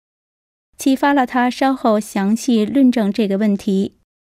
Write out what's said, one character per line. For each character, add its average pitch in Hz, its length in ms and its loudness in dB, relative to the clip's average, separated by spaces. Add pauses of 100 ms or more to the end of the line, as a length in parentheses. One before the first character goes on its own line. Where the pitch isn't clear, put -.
(760)
启 269 180 0
发 285 160 0
了 277 140 2
他 247 240 0
稍 269 240 0
后 220 260 0
详 208 360 -2
细 226 280 0
论 247 280 2
证 208 200 0
这 208 160 -2
个 196 120 -2
问 208 180 0
题。 196 360 -2 (340)